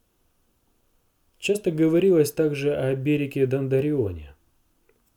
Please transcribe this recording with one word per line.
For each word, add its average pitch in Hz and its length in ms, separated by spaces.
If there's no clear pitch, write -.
Часто 202 320
говорилось 160 640
также 147 420
о 135 200
Берике 139 520
Дондарионе. 131 880